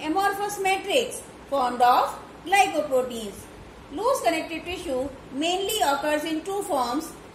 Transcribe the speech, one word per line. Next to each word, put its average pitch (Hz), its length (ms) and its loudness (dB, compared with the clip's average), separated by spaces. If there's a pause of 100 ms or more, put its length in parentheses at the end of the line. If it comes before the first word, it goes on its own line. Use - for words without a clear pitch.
amorphous 392 540 0
matrix 381 640 0 (280)
formed 247 320 2
of 254 380 6 (260)
glycoproteins. 262 920 2 (540)
Loose 466 280 2
connective 320 440 0
tissue 285 420 -2 (240)
mainly 370 560 0
occurs 302 380 2
in 320 180 -2
two 392 200 -4
forms, 269 500 -2 (220)